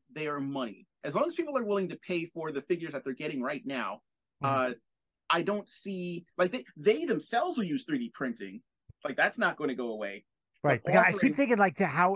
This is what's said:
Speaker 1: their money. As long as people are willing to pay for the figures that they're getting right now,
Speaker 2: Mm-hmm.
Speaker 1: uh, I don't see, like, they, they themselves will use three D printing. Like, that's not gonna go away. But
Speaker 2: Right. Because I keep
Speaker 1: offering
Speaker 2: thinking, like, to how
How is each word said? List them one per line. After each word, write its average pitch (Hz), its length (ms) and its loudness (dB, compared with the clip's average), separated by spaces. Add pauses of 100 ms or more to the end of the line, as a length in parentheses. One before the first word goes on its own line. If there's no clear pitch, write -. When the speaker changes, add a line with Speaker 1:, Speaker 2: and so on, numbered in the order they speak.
(120)
Speaker 1:
their 147 280 -4
money. 135 460 -4 (180)
As 151 120 -4
long 247 100 4
as 339 80 -2
people 294 240 -2
are 240 80 0
willing 202 240 0
to - 60 -8
pay 170 320 -4
for 156 240 -6
the 139 100 -4
figures 160 320 -2
that 143 100 -6
they're 135 100 -4
getting 147 280 -4
right 135 240 -4
now, 113 360 -4 (400)
Speaker 2:
Mm-hmm. 131 300 2
Speaker 1:
uh, - 20 -6 (560)
I 170 120 4
don't 202 260 -2
see, 180 580 -6 (120)
like, 185 160 4
they, 254 100 -6 (140)
they 220 260 4
themselves 320 540 0
will 214 80 0
use 147 180 -2
three 151 140 -2
D 117 160 -4
printing. 113 480 -6 (420)
Like, 143 140 -4
that's 190 200 2
not 190 200 2
gonna 135 180 -2
go 120 160 -4
away. 101 320 -6 (400)
But 147 60 4
Speaker 2:
Right. 123 160 4
Because 175 160 4
I 185 100 6
keep 208 40 0
Speaker 1:
offering 208 180 2
Speaker 2:
thinking, 247 240 2
like, 190 180 4
to 202 100 2
how 175 300 2